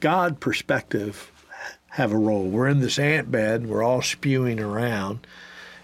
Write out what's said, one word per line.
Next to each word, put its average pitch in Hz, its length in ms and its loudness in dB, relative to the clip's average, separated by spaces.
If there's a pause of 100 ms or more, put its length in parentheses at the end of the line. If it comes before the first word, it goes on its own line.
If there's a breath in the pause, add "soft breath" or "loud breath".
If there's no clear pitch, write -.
God 170 400 2
perspective, - 920 -2 (600 loud breath)
have 117 220 0
a 110 60 2
role. 107 260 2
We're 110 240 2
in 143 120 4
this 123 180 0
ant 147 320 0
bed, 113 320 0
and 113 80 -6
we're 107 140 0
all 123 180 2
spewing 127 580 0
around. 107 640 -2 (580 loud breath)